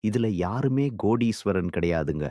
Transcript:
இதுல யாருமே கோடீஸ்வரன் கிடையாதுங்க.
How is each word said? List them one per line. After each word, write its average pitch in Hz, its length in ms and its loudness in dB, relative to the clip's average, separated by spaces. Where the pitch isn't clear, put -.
இதுல 113 300 2
யாருமே 127 520 0
கோடீஸ்வரன் 101 720 0
கிடையாதுங்க. 80 600 0